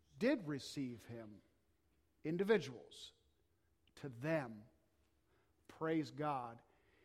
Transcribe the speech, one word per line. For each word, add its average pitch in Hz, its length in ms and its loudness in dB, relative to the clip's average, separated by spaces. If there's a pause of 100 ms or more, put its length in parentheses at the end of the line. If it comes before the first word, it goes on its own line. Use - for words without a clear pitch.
(200)
did 240 280 4
receive 127 580 -4
him," 110 360 -12 (840)
individuals, 170 880 2 (840)
"to 147 140 -8
them," 120 540 -2 (1040)
praise 160 440 0
God, 131 480 -2 (440)